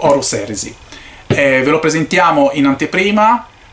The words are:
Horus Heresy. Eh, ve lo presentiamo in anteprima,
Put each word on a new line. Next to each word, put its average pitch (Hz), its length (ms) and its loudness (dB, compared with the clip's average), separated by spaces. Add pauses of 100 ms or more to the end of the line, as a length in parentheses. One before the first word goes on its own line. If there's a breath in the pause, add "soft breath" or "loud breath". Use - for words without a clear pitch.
Horus 139 320 2
Heresy. 101 420 -8 (500 loud breath)
Eh, 135 360 2
ve 143 80 0
lo 156 80 2
presentiamo 160 760 2
in 139 140 0
anteprima, 202 800 0 (260 loud breath)